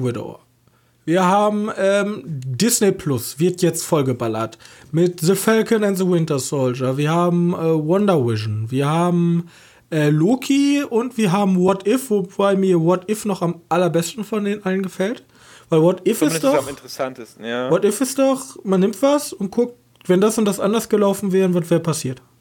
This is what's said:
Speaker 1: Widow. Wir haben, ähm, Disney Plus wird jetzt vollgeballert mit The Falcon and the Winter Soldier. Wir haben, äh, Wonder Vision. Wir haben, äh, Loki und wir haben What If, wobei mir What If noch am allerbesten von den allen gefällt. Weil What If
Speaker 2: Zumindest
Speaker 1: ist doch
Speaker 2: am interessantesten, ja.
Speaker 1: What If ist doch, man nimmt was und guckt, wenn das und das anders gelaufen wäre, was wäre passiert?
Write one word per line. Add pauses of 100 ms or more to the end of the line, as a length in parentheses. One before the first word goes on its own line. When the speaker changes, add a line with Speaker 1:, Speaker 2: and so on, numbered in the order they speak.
Speaker 1:
Widow. (640)
Wir
haben,
ähm,
Disney
Plus
wird
jetzt
vollgeballert (340)
mit
The
Falcon
and
the
Winter
Soldier.
Wir
haben,
äh, (280)
Wonder
Vision.
Wir
haben, (420)
äh,
Loki
und
wir
haben
What
If,
wobei
mir
What
If
noch
am
allerbesten
von
den
allen
gefällt. (460)
Weil
What
If
Speaker 2:
Zumindest
Speaker 1:
ist
doch
Speaker 2:
am
interessantesten,
ja.
Speaker 1:
What
If
ist
doch,
man
nimmt
was
und
guckt, (300)
wenn
das
und
das
anders
gelaufen
wäre,
was
wäre
passiert? (200)